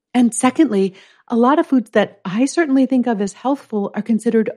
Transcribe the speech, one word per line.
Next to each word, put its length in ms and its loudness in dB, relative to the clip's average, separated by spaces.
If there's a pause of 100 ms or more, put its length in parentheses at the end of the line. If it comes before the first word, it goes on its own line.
(140)
And 180 2
secondly, 640 0 (320)
a 80 -6
lot 240 4
of 80 0
foods 260 0
that 320 0
I 200 -2
certainly 420 0
think 220 -2
of 120 -2
as 120 -4
healthful 600 -6
are 100 -6
considered 540 0